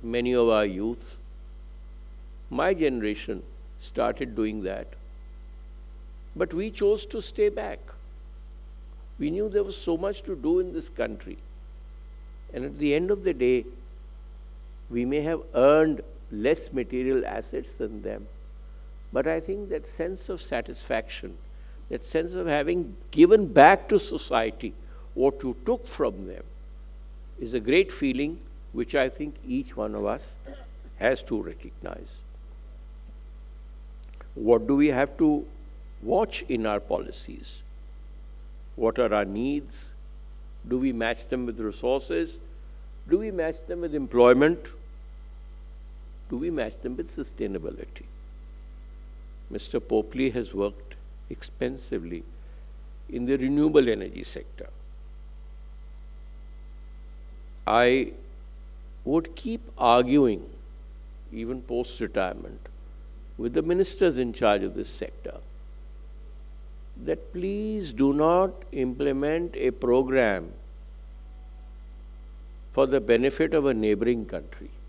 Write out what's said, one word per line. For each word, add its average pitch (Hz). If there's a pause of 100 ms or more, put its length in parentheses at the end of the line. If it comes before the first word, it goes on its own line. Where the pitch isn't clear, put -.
many 120
of 117
our 107
youth. 104 (1300)
My 165
generation 113 (360)
started 113
doing 107
that. 95 (1500)
But 170
we 208
chose 208
to 226
stay 208
back. 208 (1400)
We 147
knew 202
there 202
was 196
so 170
much 196
to 190
do 156
in 180
this 160
country. 110 (1160)
And 127
at 143
the 147
end 180
of 202
the 180
day, 123 (1200)
we 120
may 143
have 160 (120)
earned 151 (300)
less 123
material 127
assets -
than 107
them. 101 (840)
But -
I 165
think 196
that 160
sense 185
of 185
satisfaction, - (520)
that 127
sense 170
of 180
having 156 (160)
given 180
back 156
to 208
society 113 (400)
what 139
you 123 (120)
took 233
from 98
them, 90 (1000)
is 120
a 123
great 151
feeling 143 (320)
which 120
I 131
think 147 (120)
each 127
one 107
of 104
us 120 (640)
has 123
to 110
recognize. - (2000)
What 113
do 139
we 147
have 139
to 151 (560)
watch 185
in 113
our 104
policies? - (1120)
What 113
are 113
our 104
needs? 131 (840)
Do 127
we 131
match 113
them 127
with 113
resources? 135 (720)
Do 170
we 220
match 165
them 175
with 160
employment? 131 (1600)
Do 117
we 160
match 123
them 123
with 170
sustainability? - (1400)
Mister -
Popley 120
has 110
worked 101 (340)
extensively 95 (880)
in 123
the 135
renewable 143
energy 92
sector. - (3000)
I 123 (920)
would 160
keep 226 (160)
arguing, 123 (880)
even 117
post-retirement, 110 (760)
with 120
the 160
ministers 175
in 120
charge 104
of 95
this 101
sector, - (1700)
that -
please 202
do 139
not 170 (200)
implement 143
a 127
program 120 (2250)
for 135
the 131
benefit 131
of 147
a 135
neighboring 110
country. - (200)